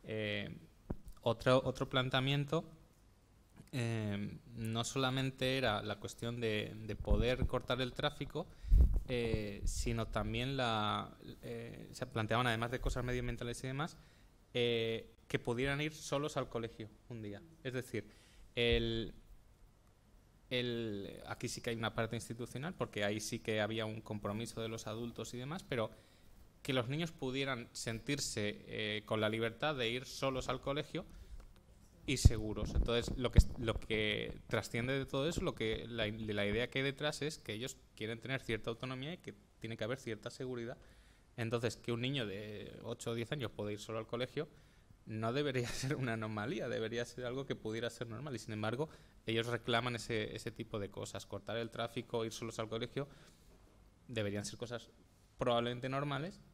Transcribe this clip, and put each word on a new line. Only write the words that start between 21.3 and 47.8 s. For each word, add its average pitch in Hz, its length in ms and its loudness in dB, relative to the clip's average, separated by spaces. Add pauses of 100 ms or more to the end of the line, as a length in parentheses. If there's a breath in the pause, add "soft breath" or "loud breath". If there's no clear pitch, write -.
sí - 140 -4
que - 80 -2
hay 117 80 0
una 110 180 -2
parte 113 220 0
institucional, 123 580 -6
porque 104 300 0
ahí 107 160 2
sí - 180 -4
que 107 220 2
había 110 240 2
un 110 160 -4
compromiso 107 600 -4
de 113 60 -2
los 110 200 -6
adultos 113 460 -6
y 120 40 -8
demás, 143 260 -6
pero 117 260 0 (760 loud breath)
que 135 100 0
los 120 140 4
niños 160 240 0
pudieran 131 640 -2
sentirse, 113 920 -2
eh, 107 380 -2
con 110 160 2
la 107 80 4
libertad 113 460 0
de 117 140 2
ir 127 160 -2
solos 131 420 -2
al 131 140 -2
colegio 147 440 -2 (1000 loud breath)
y 135 100 4
seguros. 107 560 6
Entonces, 117 440 4
lo 123 140 2
que, - 80 4 (200)
lo 113 200 0
que 107 680 0
trasciende 120 500 0
de 135 80 0
todo 139 220 0
eso, - 140 0
lo 127 140 0
que, 110 320 0
la, 113 200 0
la 107 380 0
idea 110 240 2
que 135 100 0
hay 135 60 2
detrás 147 360 -2
es 156 160 -2
que - 160 -6
ellos 117 240 -6 (180)
quieren 113 240 -4
tener 127 220 -2
cierta 113 280 0
autonomía 131 440 -6
y 185 40 -10
que - 180 -12 (240)
tiene 113 160 -6
que - 80 -2
haber 127 160 0
cierta 113 300 -6
seguridad. 127 480 -6 (580 loud breath)
Entonces, 117 400 2
que - 160 -4
un 117 100 0
niño 127 240 0
de 101 580 -6
ocho 117 280 -4
o - 40 0
diez 117 180 -2
años 117 180 -2
pueda 104 200 -2
ir 107 80 -4
solo 110 200 -4
al 113 80 -6
colegio 127 400 -2 (580 loud breath)
no 113 280 0
debería 127 340 2
<laughs> - 0 -
ser 135 300 0
una 127 160 2
anomalía, 113 560 -2
debería 113 340 0
ser 123 220 -6
algo 131 200 -2
que 127 100 -2
pudiera 113 340 -2